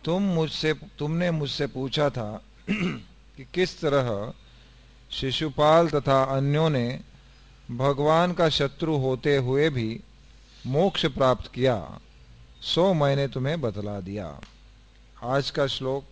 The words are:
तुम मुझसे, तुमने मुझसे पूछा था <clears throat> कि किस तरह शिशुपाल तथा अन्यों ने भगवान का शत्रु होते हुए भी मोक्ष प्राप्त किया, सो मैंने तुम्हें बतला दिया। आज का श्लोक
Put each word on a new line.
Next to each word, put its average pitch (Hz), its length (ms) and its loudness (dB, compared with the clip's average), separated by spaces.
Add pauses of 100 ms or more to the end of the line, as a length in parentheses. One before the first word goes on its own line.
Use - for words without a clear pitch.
तुम 175 160 0
मुझसे, 160 520 0
तुमने 156 580 -2
मुझसे 147 360 -2
पूछा 135 420 0
था 107 340 -8 (120)
<clears throat> - 140 -20
कि 165 840 -6
किस 180 280 -2
तरह 123 520 0 (800)
शिशुपाल 151 800 2
तथा 139 340 2
अन्यों 139 460 2
ने 127 320 -2 (720)
भगवान 143 640 2
का 170 160 4
शत्रु 147 480 0
होते 131 400 2
हुए 135 320 2
भी 117 320 -4 (640)
मोक्ष 156 400 0
प्राप्त 131 480 0
किया, 120 460 0 (600)
सो 185 320 2
मैंने 139 340 2
तुम्हें 135 340 -4
बतला 104 380 -4
दिया। 92 420 -10 (840)
आज 131 260 -2
का 143 180 0
श्लोक 135 440 -4